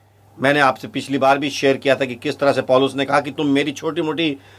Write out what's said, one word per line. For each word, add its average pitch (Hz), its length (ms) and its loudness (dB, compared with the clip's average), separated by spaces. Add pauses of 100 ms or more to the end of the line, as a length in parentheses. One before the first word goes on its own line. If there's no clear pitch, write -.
(420)
मैंने 143 180 2
आपसे 131 280 2
पिछली 139 300 -6
बार 135 200 4
भी 143 120 -4
share 139 280 0
किया 135 180 2
था 139 100 -2
कि 123 100 -8
किस 139 240 -8
तरह 139 140 2
से 127 80 0
पौलुस 131 340 2
ने 135 100 -2
कहा 143 160 0
कि 139 100 -8
तुम 147 160 -4
मेरी 143 240 0
छोटी 156 300 -6
मोटी 156 360 -4 (220)